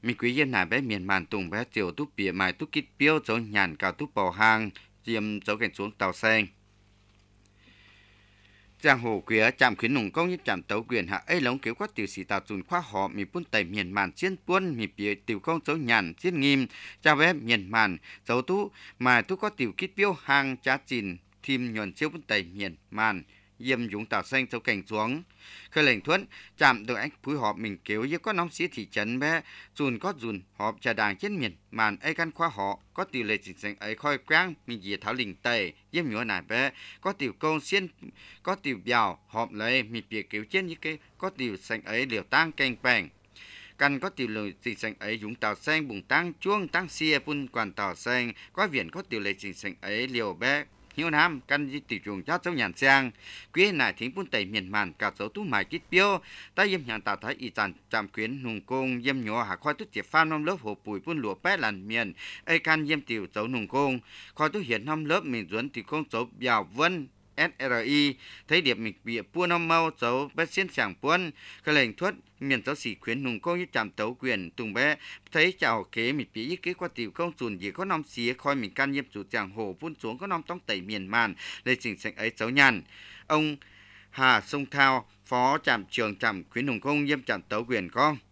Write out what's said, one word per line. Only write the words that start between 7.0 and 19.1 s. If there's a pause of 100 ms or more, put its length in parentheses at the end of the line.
Giang
hồ
quý (200)
chạm
khuyến
nùng
công
như
chạm
tấu
quyền
hạ (100)
ấy
lống
kiểu
có
tiểu
sĩ
tàu
chùn
khoa
họ
mi
bún
tẩy
miền
màn
chiến (100)
quân
mi (100)
bìa
tiểu
công
dấu
nhàn
chiến
nghiêm, (360)
cha
bé
miền
màn, (280)
dấu
tú, (280)
mà